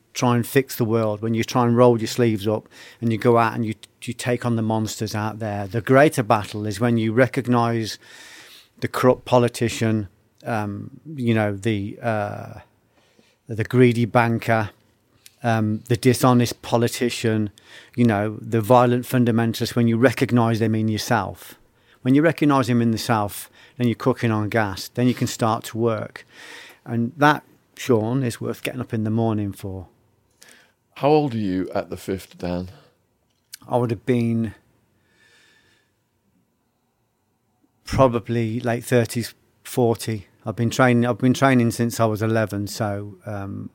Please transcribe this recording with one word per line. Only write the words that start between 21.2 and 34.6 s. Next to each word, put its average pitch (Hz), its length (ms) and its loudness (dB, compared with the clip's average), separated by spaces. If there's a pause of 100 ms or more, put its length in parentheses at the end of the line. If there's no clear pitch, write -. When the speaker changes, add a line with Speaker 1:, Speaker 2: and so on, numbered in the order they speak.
Speaker 1:
When 131 120 2
you 147 80 4
recognise 143 460 2
them 120 120 2
in 117 120 2
the 107 60 -2
self, 107 520 -2 (280)
then 120 100 0
you're 110 80 -2
cooking 123 340 0
on 107 180 0
gas. 101 400 -4
Then 123 200 0
you 117 60 2
can 123 120 -4
start 117 380 -2
to - 140 -10
work. 110 460 -4 (600)
And 117 320 -4
that, 143 260 2 (340)
Sean, 120 460 0
is 120 180 -6
worth 117 220 -8
getting - 180 -10
up 120 140 -10
in 110 80 -2
the 110 80 -2
morning 107 420 -2
for. 95 360 -12 (1120)
Speaker 2:
How 139 100 0
old 147 260 2
are 113 40 -2
you 92 360 -2
at 90 160 -4
the 95 60 -10
fifth, - 420 -10
Dan? 90 320 -6 (960)
Speaker 1:
I 127 120 -4
would 120 120 -2
have 110 160 -8
been 117 480 -2 (3250)